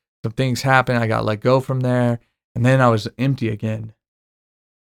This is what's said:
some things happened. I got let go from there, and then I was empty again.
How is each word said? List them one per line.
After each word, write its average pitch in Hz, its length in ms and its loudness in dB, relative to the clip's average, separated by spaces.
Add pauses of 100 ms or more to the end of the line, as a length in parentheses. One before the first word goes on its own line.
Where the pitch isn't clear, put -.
(220)
some 113 100 -6
things 127 280 -2
happened. 127 380 2
I 117 80 0
got 110 180 -2
let 107 160 -2
go 131 200 2
from 131 200 -4
there, 123 400 0 (340)
and 117 120 0
then 131 160 4
I 123 60 6
was 110 280 0
empty 127 320 -2
again. 110 460 -8 (920)